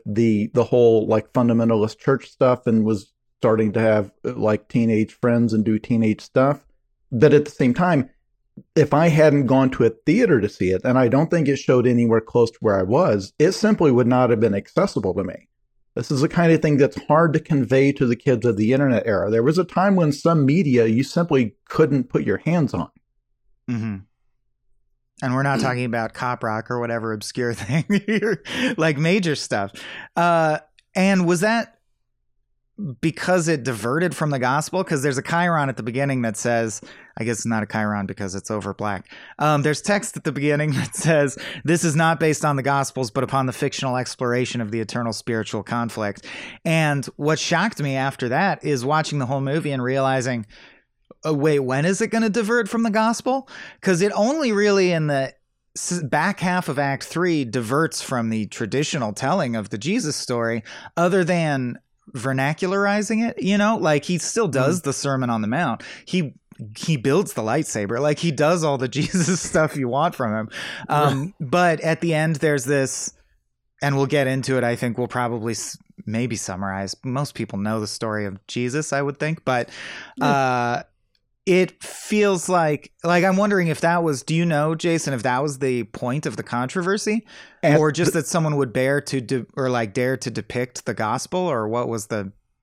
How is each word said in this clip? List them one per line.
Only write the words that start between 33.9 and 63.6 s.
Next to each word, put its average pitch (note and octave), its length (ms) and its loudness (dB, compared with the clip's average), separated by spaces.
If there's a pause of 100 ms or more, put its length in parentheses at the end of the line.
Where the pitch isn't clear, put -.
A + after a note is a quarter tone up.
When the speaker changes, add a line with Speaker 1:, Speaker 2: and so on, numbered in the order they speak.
Speaker 2:
from D#3 140 -2
the C#3+ 100 -2
gospel? D3 460 -2
'Cause D3+ 180 -2
there's C#3 140 -2
a C3+ 60 -2
chyron E3+ 460 0
at B2+ 100 -6
the A#2+ 40 -8
beginning C3 400 -2
that A2+ 140 -2
says, A#2 460 -2 (340)
I A2+ 80 -6
guess A2+ 140 -2
it's - 80 -8
not A2+ 160 0
a G#2 40 -4
chyron G#2 400 -2
because F#2+ 280 -8
it's G2 160 -10
over G2+ 240 -4
black. G2 360 -6 (280)
Um, D3 240 2
there's D3+ 180 0
text G3+ 380 -4
at - 60 -10
the D#3 80 -2
beginning D3 400 0
<laughs> - 20 -2
that C3+ 200 -4
says, D3 440 2 (260)
"This D#3+ 200 2
is D3+ 120 0
not E3 240 2
based D#3 240 2
on D3 120 0
the C3 60 -2
gospels, C3 480 -2
but C3 140 -2
upon C3+ 220 0
the B2 80 -4
fictional C3+ 420 -4
exploration B2 640 -2
of G#2+ 100 -6
the A2+ 100 -4
eternal A#2 340 -6
spiritual A2 480 -4
conflict." A2+ 640 -6 (400)
And D3+ 400 0 (100)
what D3+ 220 0
shocked F3 420 -2
me C#3 160 -2
after C3 320 -2
that D#3+ 340 0
is C#3 220 -2
watching D3+ 340 0
the C3+ 80 -2
whole C3+ 140 -2
movie C#3+ 320 -2
and C3 100 -4
realizing, C3 600 0 (800)
"Oh, D#3 80 0
wait, D3 280 2
when C3 260 0
is F#3+ 160 0
it A3+ 60 0
gonna A3+ 200 0
divert A3 400 0
from A#3 140 -2
the A#3 80 0
gospel?" A3+ 580 0 (320)
'Cause F3+ 220 2
it G3+ 120 2
only B3 380 0
really G3 400 2
in D#3+ 140 0
the C3+ 260 -2 (420)
s-, - 280 -6
back D#3 380 -2
half F3+ 280 0
of C3+ 100 -4
Act C#3 260 -2
Three E3 420 -2
diverts B2+ 560 -2
from A#2+ 260 -4
the A2 200 -2
traditional A#2+ 640 -4
telling C3+ 420 -2
of G#2 140 -6
the A#2 80 -6
Jesus D#3 360 -4
story, A#2 480 -4 (320)
other F3+ 300 2
than D3+ 540 -2 (360)
vernacularizing G3 1120 -2
it, - 140 -8
you G3+ 160 2
know, G#3+ 180 2